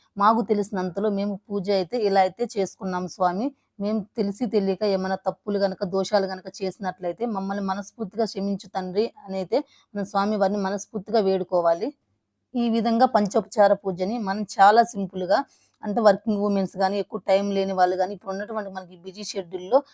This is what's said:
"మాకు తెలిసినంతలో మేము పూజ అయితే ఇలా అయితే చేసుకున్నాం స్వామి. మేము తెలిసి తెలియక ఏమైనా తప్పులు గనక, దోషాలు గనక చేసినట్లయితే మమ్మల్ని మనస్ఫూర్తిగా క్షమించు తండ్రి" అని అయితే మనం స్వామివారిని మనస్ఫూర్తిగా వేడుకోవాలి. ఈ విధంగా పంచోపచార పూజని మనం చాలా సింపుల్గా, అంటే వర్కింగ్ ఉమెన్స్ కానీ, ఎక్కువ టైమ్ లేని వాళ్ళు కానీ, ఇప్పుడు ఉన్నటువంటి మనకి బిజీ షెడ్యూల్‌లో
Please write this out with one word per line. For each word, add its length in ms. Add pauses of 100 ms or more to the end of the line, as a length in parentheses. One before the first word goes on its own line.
(160)
"మాకు 240
తెలిసినంతలో 680
మేము 300
పూజ 320
అయితే 300
ఇలా 200
అయితే 240
చేసుకున్నాం 600
స్వామి. 400 (320)
మేము 200 (140)
తెలిసి 320
తెలియక 380
ఏమైనా 340
తప్పులు 420
గనక, 260
దోషాలు 420
గనక 260
చేసినట్లయితే 720
మమ్మల్ని 380
మనస్ఫూర్తిగా 600
క్షమించు 420
తండ్రి" 380 (140)
అని 180
అయితే 220 (340)
మనం 140
స్వామివారిని 540
మనస్ఫూర్తిగా 600
వేడుకోవాలి. 680 (640)
ఈ 160
విధంగా 360
పంచోపచార 680
పూజని 460
మనం 280
చాలా 360
సింపుల్గా, 560 (440)
అంటే 180
వర్కింగ్ 400
ఉమెన్స్ 340
కానీ, 220
ఎక్కువ 280
టైమ్ 260
లేని 220
వాళ్ళు 240
కానీ, 160
ఇప్పుడు 180
ఉన్నటువంటి 400
మనకి 260
బిజీ 260
షెడ్యూల్‌లో 540 (160)